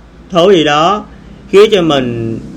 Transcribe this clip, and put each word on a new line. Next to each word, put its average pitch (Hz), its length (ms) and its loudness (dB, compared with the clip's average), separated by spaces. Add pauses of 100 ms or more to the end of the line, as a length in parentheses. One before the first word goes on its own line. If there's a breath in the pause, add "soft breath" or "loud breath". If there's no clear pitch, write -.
(300)
thứ 185 220 2
gì 160 120 2
đó 165 400 -2 (460 loud breath)
khiến 208 220 4
cho 190 100 2
mình 120 560 -4 (180)